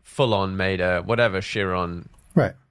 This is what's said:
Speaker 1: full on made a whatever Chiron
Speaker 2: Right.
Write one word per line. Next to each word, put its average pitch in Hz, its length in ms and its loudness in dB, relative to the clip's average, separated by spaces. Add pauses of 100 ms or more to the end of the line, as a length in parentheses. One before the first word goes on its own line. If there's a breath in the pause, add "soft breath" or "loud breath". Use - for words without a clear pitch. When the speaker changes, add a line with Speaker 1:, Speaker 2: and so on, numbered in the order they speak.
Speaker 1:
full 123 320 0
on 95 240 0
made 95 240 0
a 90 220 0
whatever 110 380 0
Chiron 90 680 -4 (240)
Speaker 2:
Right. 117 200 2 (180)